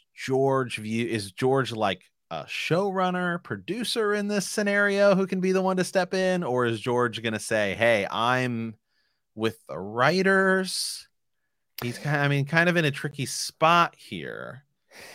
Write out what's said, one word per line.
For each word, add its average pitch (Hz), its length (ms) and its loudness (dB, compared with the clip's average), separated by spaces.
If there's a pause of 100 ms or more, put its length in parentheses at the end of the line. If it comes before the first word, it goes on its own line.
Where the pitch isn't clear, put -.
(140)
George 135 640 0
view, 110 280 -4
is 98 260 -4
George, 131 400 0
like, 104 320 -2 (260)
a 76 140 -8
showrunner, 180 1000 -2
producer 208 680 -4
in 208 140 -2
this 208 200 -2
scenario 202 640 4
who 190 120 0
can 185 140 -2
be 185 120 2
the 185 100 2
one 185 140 0
to 185 80 2
step 180 300 0
in? 185 300 2
Or 123 200 2
is 113 160 0
George 120 420 0
gonna 110 180 -2
say, 104 340 0
"Hey, 107 360 4
I'm 117 680 -2 (580)
with 107 320 -4
the 69 120 -10
writers"? 185 1300 0 (720)
He's 120 160 -6
ki-, - 100 -6
I 143 200 2
mean, 139 180 2
kind 165 240 2
of 170 80 2
in 160 80 4
a 143 40 2
tricky 139 360 -6
spot - 720 2
here. 64 640 -12 (500)